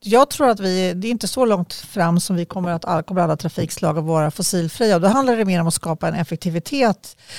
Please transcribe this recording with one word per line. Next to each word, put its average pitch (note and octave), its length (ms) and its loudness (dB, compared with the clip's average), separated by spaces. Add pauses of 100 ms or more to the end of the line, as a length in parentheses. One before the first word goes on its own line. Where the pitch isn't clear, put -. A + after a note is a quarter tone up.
jag B3 300 4
tror C#4+ 200 2
att G3+ 100 0
vi, F#3 340 0
det F#3+ 140 -4
är - 20 0
inte A3 180 -4
så C4 160 0
långt G3 280 2
fram E3+ 480 0
som F#3 160 0
vi E3+ 80 -2
kommer F3 260 -4
att E3 140 -4
all-, E3 180 0
kommer F3+ 180 -2
alla D#3+ 160 2
trafikslag D#3+ 640 -4
att D#3 60 -2
vara D#3 260 0
fossilfria. F#3 640 0
Och E3+ 60 4
då F#3+ 80 4
handlar B3+ 280 2
det A3 80 0
mer F#3 160 2
om E3 60 0
att D#3+ 80 0
skapa E3 340 -4
en D#3+ 60 -2
effektivitet E3+ 1040 -2 (220)